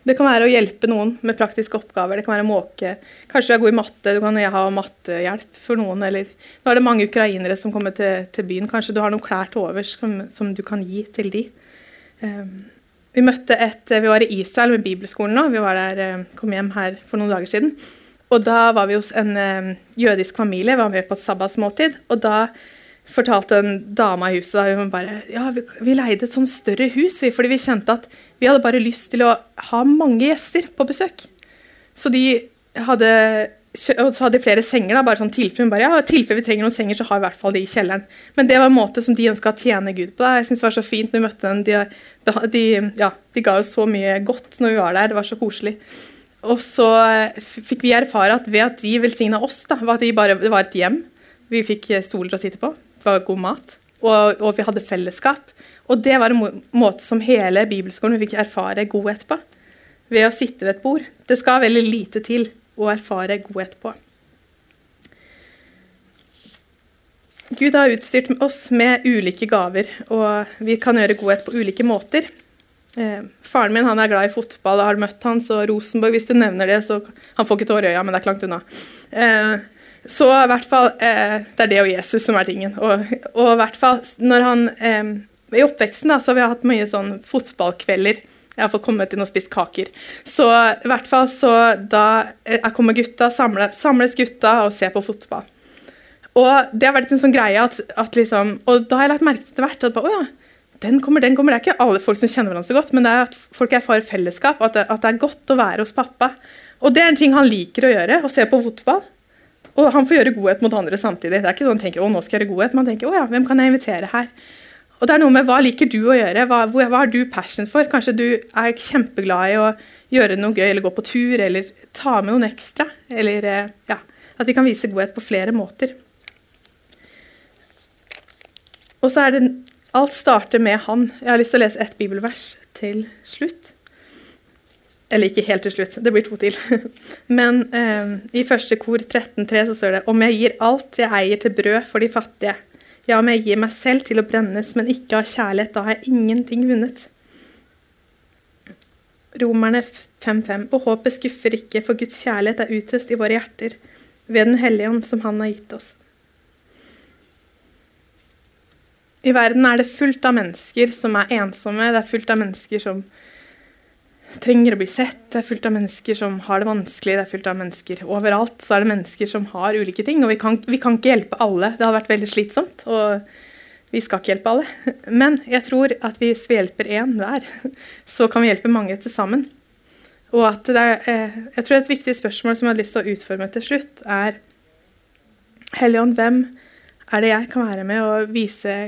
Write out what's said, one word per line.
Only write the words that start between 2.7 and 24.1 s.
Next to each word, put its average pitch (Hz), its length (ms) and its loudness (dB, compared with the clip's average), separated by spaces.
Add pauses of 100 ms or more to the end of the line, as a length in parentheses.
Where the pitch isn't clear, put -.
Kanskje 247 220 2
du - 20 4
er 220 60 2
god 214 100 4
i 226 60 2
matte, 208 340 -4
du 208 80 0
kan 214 180 0 (180)
ha 190 60 2 (140)
mattehjelp 185 880 -8
for 233 160 -2
noen, 196 240 -4
eller 196 240 -4
nå - 440 -4
er 240 60 4
det 254 60 2
mange 226 240 2
ukrainere 196 480 -2
som 208 160 -8
kommer 196 240 -6
til, 190 360 -2
til 185 160 -8
byen. 185 200 -6
Kanskje 220 280 -4
du 208 40 0
har 208 120 0
noen 214 120 -6
klær 190 280 -6
til 208 120 -4
overs 190 320 -8
som, 214 220 -6 (180)
som 202 200 -6
du 196 100 -12
kan 202 180 -8
gi 196 220 -10 (100)
til 196 160 -6
de. 220 140 -6 (800)
Ehm, 202 280 -12 (640)
vi 254 80 4
møtte 254 320 2
et, 226 320 -4
vi 220 220 2
var 220 140 4
i 220 60 -6 (120)
Israel 240 340 2
med 214 80 -2
bibelskolen 196 540 -6
nå, 311 160 2
vi 214 100 -2
var 190 160 0
der, 190 240 -4
eh, 185 200 -8 (120)
kom 214 160 -6
hjem 196 240 -4
her 190 320 -6
for 214 120 -6
noen 208 120 -2
dager 180 160 -4
siden, 277 260 -2 (600)
og 220 100 2
da 233 320 4
var 202 140 0
vi 208 80 0
hos 208 180 -10
en, 208 240 -2
eh, 190 340 -4 (220)
jødisk 202 400 0
familie, 208 400 0
var 214 160 0
med 185 160 -4
på 196 80 -6
et - 80 -14
sabbatsmåltid, 202 760 -4 (100)
og 233 100 -2
da 220 280 0 (560)
fortalte 214 560 2
en 202 140 -2 (200)
dame 185 360 0